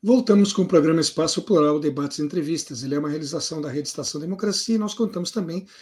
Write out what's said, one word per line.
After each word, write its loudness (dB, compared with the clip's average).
Voltamos 4
com 0
o 0
programa 6
Espaço 0
Plural, 4
Debates -4
e -2
Entrevistas. -6
Ele -4
é 0
uma -4
realização -6
da -6
Rede -6
Estação -8
Democracia -2
e 2
nós -4
contamos -4
também -6